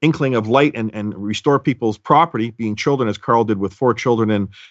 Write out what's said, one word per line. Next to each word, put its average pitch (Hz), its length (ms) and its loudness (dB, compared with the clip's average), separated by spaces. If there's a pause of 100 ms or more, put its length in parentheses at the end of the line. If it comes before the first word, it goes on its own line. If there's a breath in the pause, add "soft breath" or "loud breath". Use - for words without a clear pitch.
inkling 147 360 0
of 107 120 -2
light 139 260 4
and, 110 200 -6
and 104 200 -6
restore 107 440 0
people's 120 400 -2
property, 147 540 0
being 107 240 -6
children, 131 320 0
as 101 100 -4
Carl 117 260 2
did 107 140 0
with 95 160 -4
four 123 180 0
children 113 380 0
in, 101 180 0 (220 loud breath)